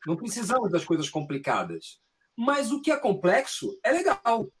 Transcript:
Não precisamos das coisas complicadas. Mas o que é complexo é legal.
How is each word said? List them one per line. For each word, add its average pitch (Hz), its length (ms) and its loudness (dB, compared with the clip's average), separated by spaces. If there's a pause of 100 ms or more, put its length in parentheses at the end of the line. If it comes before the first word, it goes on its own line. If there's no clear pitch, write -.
Não 165 100 0
precisamos 233 540 -2
das 165 140 2
coisas 156 260 0
complicadas. 139 880 -4 (400)
Mas 254 320 2
o 285 120 -2
que 311 80 2
é 294 80 4
complexo 202 840 0
é 240 80 2
legal. 254 560 2 (140)